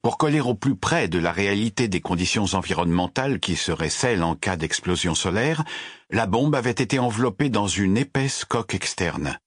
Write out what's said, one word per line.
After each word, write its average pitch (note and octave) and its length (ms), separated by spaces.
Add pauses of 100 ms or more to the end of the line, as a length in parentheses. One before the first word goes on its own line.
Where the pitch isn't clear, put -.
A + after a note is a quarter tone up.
Pour A#2 140
coller D3+ 240
au B2 140
plus C3+ 220
près D#3 320
de E2+ 100
la E2+ 120
réalité G2+ 560
des F#2 140
conditions F2+ 540
environnementales F2+ 840
qui - 160
seraient D#2 360
celles A2+ 320
en E2 120
cas F#2 220
d'explosion E2 580
solaire, A#2+ 480 (460)
la A2 180
bombe C3 280
avait B2 160
été B2 280
enveloppée B2 520
dans G#2 160
une F#2+ 320
épaisse - 480
coque A#2 260
externe. D#2 760